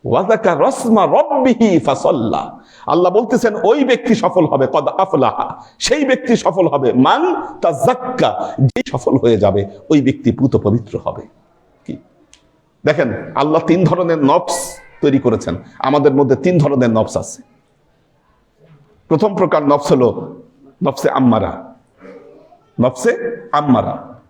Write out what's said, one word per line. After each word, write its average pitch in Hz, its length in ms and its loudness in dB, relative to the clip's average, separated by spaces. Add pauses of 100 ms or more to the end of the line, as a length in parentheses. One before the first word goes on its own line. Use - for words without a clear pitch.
ওয়া 127 180 0
যাকারা 196 380 0
রাসমা 220 460 2
রাব্বিহি 233 720 2
ফাসাল্লা।" - 800 -2 (280)
আল্লাহ 180 240 2
বলতেছেন, 214 520 0
ওই 262 200 2
ব্যক্তি 247 320 0
সফল 180 300 0
হবে, 135 280 0
কদ 147 140 0
আফলাহা, - 760 -2 (160)
সেই 285 260 0
ব্যক্তি 247 300 0
সফল 175 320 0
হবে, 135 260 0
মান 233 420 2 (260)
তাযাক্কা, 170 1000 -2
যে 139 260 0
সফল - 300 -2
হয়ে 117 200 2
যাবে, 98 280 2 (240)
ওই 147 120 4
ব্যক্তি 123 300 0
পুত 127 240 0
পবিত্র 110 480 -2
হবে। - 180 -8 (640)
কি? - 120 -12 (880)
দেখেন, 139 280 0 (220)
আল্লাহ 156 320 2
তিন 175 160 2
ধরনের 170 340 0
নফস 143 600 -2 (240)
তৈরি 135 180 2
করেছেন। 104 360 -2 (240)
আমাদের 139 360 2
মধ্যে 135 200 4
তিন 180 220 0
ধরনের 139 320 2
নফস 110 280 0
আছে। - 240 -4 (1700)
প্রথম 190 280 0
প্রকার 156 320 0
নফস 143 240 2
হলো 123 440 0 (480)
নফসে 143 260 -2
আম্মারা, 110 640 0 (1080)
নফসে - 600 -2 (100)
আম্মারা। 143 640 -2 (140)